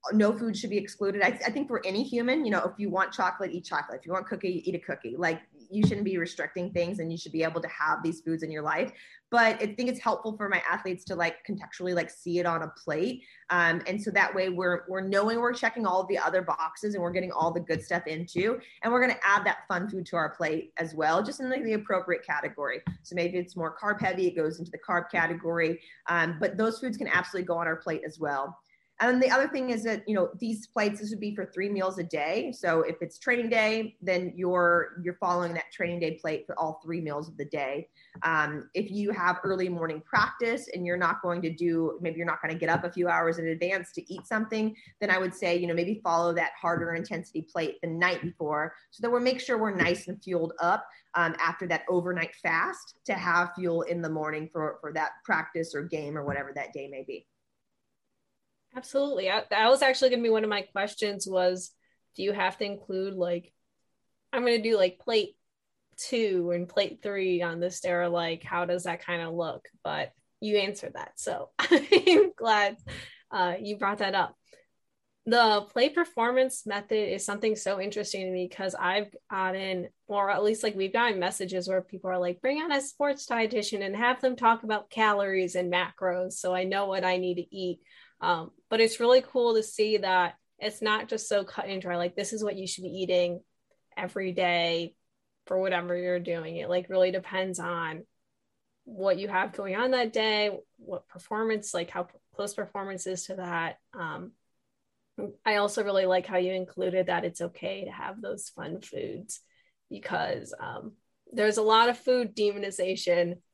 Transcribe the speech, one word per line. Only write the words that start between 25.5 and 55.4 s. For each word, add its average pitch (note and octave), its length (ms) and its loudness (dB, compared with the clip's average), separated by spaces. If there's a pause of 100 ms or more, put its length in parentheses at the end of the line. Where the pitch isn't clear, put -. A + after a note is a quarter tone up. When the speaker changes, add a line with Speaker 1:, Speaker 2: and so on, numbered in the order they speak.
Speaker 1:
Um, E3 300 2
but F#3 200 0
those A3 200 2
foods A#3+ 200 -4
can A#3+ 100 -4
absolutely F3+ 380 0
go F3 100 0
on E3+ 100 -2
our E3 100 0
plate E3 300 -4
as D#3 140 -12
well. C#3+ 380 -4 (420)
And B3+ 200 4
the B3+ 100 6
other C4+ 180 4
thing C4 220 -2
is A3 140 -2
that, A3 220 -2
you G#3+ 80 0
know, F3+ 240 2
these A3 300 -6
plates, G#3 320 0
this G#3+ 100 -8
would G#3+ 80 -8
be G#3 160 -6
for G3+ 120 -6
three F#3+ 220 -4
meals F#3+ 300 -2
a E3+ 60 -4
day. E3+ 480 -2
So E3 300 2
if - 180 0
it's - 180 -8
training A#3+ 320 0
day, A3 500 2
then F3+ 360 0
you're, F3 680 4
you're F3+ 160 -4
following F3 360 0
that D#3+ 180 -8
training F3 260 -2
day D#3+ 140 0
plate D#3 340 -4
for - 120 -8
all D#3 260 -2
three E3 160 -4
meals D#3 280 -4
of E3 80 -18
the C#3+ 80 -4
day. C#3+ 440 -4 (340)
Um, D3+ 500 0
if G3 200 -2
you G3+ 180 -2
have F3+ 320 2
early F#3 260 0
morning E3 380 -4
practice A#3 640 0
and F3+ 140 -4
you're F3 100 0
not F3 260 2
going F3 200 -2
to E3 100 0
do, E3 480 0
maybe E3 180 -4
you're E3+ 80 -2
not D#3 140 -2
gonna D#3+ 140 -2
get E3+ 140 -2
up E3+ 160 2
a F3 60 -2
few F3 180 2
hours E3 300 2
in E3 100 -2
advance F3 460 0
to - 180 -10
eat F3+ 160 -14
something, A3 480 0 (240)
then G3+ 100 0
I F#3 80 4
would F#3 160 -2
say, F3 220 2
you F3 100 0
know, E3+ 80 0
maybe F3+ 300 0
follow E3+ 300 2
that E3 260 0
harder E3+ 340 0
intensity E3 480 -6
plate E3+ 400 -4
the E3+ 60 -4
night E3+ 340 2
before D#3 520 -4 (180)
so - 100 -12
that A#3 80 0
we'll A#3+ 100 4
make B3+ 200 2
sure A#3+ 180 -2
we're G#3+ 160 0
nice F3 320 2
and - 160 -10
fueled E3 380 -2
up, F3 260 2 (300)
um, E3 240 2
after E3+ 260 -2
that E3 220 0
overnight F3 480 0
fast F3 600 -2 (100)
to G#3+ 80 -2
have F3 420 2
fuel E3+ 260 0
in F3 200 -2
the D#3+ 80 -4
morning D#3 420 -4
for, D#3 280 -4
for D3+ 120 -10
that D#3 180 -2 (140)
practice E3 500 -2